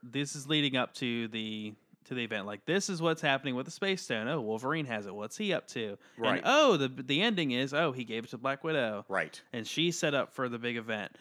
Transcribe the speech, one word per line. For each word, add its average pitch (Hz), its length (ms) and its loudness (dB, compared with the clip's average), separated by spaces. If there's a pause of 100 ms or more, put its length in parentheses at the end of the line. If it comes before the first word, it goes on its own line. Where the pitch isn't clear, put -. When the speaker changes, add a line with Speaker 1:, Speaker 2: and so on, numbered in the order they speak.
Speaker 1:
this 139 320 -4
is 139 120 -10
leading 143 300 4
up 123 180 0
to 117 340 -2
the, 110 440 -6 (320)
to - 80 -8
the 123 100 -2
event. 107 220 -4
Like, 104 200 -10
this 190 220 2
is 175 140 -2
what's 160 200 2
happening 135 340 2
with 131 100 -2
the 165 60 -10
Space 190 320 -2
Stone. 113 240 -2
Oh, 156 120 0
Wolverine 123 460 -2
has 107 220 -4
it. 95 80 -8
What's 104 220 -8
he 202 160 0
up - 160 -2
to? 107 280 -4 (200)
Speaker 2:
Right. 110 200 4
Speaker 1:
And, - 80 -2
oh, 262 320 8
the, 135 100 2
the 135 360 0
ending 180 280 2
is, 131 220 0
oh, 151 180 4
he 123 120 -6
gave 113 220 -4
it - 40 -18
to 127 80 -8
Black 135 260 -4
Widow. 117 460 0
Speaker 2:
Right. 85 320 -2 (100)
Speaker 1:
And 113 140 -6
she's 165 320 0
set 151 160 2
up 131 200 0
for 127 160 -2
the 120 100 -4
big 120 180 -2
event. 110 440 -4